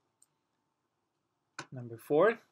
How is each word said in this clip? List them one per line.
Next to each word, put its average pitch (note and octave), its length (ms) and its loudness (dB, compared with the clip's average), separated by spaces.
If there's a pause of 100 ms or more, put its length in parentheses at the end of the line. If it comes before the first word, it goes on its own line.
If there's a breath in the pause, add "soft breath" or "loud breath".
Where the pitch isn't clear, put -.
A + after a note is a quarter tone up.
(1700)
Number A#2+ 240 -16
four, F3 440 2 (120)